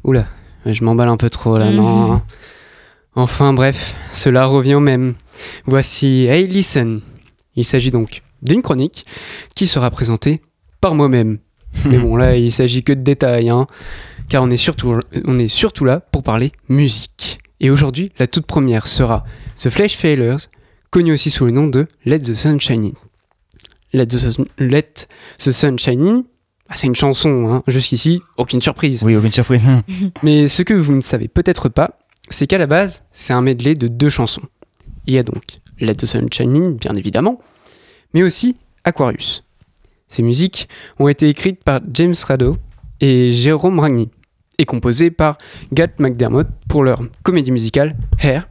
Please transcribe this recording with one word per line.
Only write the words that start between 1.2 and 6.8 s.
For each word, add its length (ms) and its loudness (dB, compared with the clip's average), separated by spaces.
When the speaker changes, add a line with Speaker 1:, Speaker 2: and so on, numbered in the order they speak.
Speaker 1:
trop 280 0
là, 140 2
non, 360 2
Speaker 2:
Mhm. 40 0
Speaker 1:
hein. 120 2
Enfin 380 2
bref, 420 0
cela 360 2
revient 260 2
au 80 4
même. 320 2
Voici 600 2
Hey 200 2
Listen. 540 0